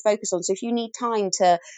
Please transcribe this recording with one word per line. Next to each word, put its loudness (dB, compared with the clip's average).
focus 0
on. -2
So -2
if -4
you -2
need -2
time -2
to 6